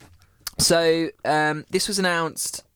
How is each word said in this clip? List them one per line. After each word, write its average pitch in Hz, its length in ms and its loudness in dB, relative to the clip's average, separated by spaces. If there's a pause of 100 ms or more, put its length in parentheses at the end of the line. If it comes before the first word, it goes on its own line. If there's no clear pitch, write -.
(580)
So, 165 520 2 (160)
um, 151 440 0
this 185 180 -2
was 202 100 -4
announced 170 680 -2 (120)